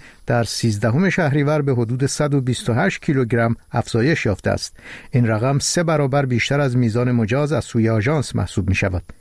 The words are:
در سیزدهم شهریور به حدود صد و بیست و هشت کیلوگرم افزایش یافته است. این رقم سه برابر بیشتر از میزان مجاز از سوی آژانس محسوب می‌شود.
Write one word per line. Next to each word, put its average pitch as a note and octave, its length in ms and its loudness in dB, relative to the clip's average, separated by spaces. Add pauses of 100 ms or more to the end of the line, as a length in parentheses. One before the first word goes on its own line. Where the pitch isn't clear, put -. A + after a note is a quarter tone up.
(260)
در A#2+ 180 2
سیزدهم A#2 680 0
شهریور D3 520 2
به C#3 120 0
حدود A#2+ 320 0
صد C#3+ 280 0
و C#3 60 2
بیست B2 300 -2
و A2+ 40 2
هشت D#3+ 280 0
کیلوگرم A#2 540 0 (160)
افزایش A#2+ 540 0
یافته G2+ 240 -2
است. - 260 -4 (340)
این A#2+ 160 2
رقم A#2 320 0
سه - 240 -2
برابر C#3+ 440 0
بیشتر B2 340 0
از C3 160 0
میزان B2 360 2
مجاز B2 400 0
از A2+ 120 0
سوی A2 240 0
آژانس A#2+ 480 0
محسوب G2 320 -2
می‌شود. F#2 340 0 (180)